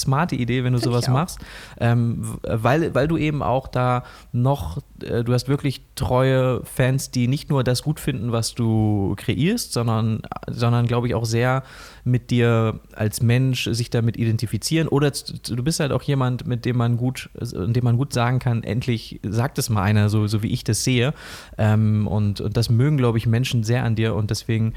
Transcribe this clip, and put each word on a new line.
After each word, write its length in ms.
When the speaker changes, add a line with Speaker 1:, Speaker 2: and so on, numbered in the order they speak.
Speaker 1:
smarte 340
Idee, 300
wenn 80
du 60
Speaker 2:
Find 100
ich 40
Speaker 1:
sowas 140
Speaker 2:
auch. 60
Speaker 1:
machst, 260
ähm, 440
w-, 200
weil, 500
weil 140
du 80
eben 260
auch 280
da 340
noch, 460
äh, 220
du 100
hast 140
wirklich 340
treue 720
Fans, 440
die 200
nicht 200
nur 140
das 200
gut 180
finden, 320
was 200
du 640
kreierst, 560
sondern, 520
sondern, 400
glaube 200
ich, 80
auch 80
sehr 400
mit 280
dir 480
als 260
Mensch 500
sich 180
damit 280
identifizieren. 720
Oder 240
z-, 360
du 140
bist 160
halt 140
auch 100
jemand, 420
mit 200
dem 120
man 200
gut, 320
in 200
dem 120
man 120
gut 160
sagen 260
kann, 240
„Endlich 600
sagt 340
es 120
mal 140
einer, 260
so, 180
so 160
wie 80
ich 140
das 180
sehe.“ 300
Ähm, 500
und, 340
und 160
das 120
mögen, 280
glaube 200
ich, 80
Menschen 380
sehr 200
an 120
dir 200
und 160
deswegen, 460